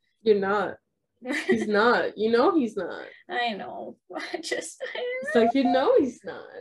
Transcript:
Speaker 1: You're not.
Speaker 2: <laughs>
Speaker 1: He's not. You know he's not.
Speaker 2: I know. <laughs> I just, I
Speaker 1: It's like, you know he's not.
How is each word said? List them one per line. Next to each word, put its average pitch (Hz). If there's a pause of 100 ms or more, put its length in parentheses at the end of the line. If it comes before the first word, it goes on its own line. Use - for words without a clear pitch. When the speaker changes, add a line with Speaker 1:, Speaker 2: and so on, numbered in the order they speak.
(220)
Speaker 1:
You're 208
not. 190 (480)
Speaker 2:
<laughs> 262
Speaker 1:
He's 214
not. 208
You 220
know 262
he's 240
not. 110 (260)
Speaker 2:
I 240
know. -
<laughs> 359
I -
just, - (100)
I - (180)
Speaker 1:
It's -
like, 233
you 269
know 269
he's -
not. 127 (180)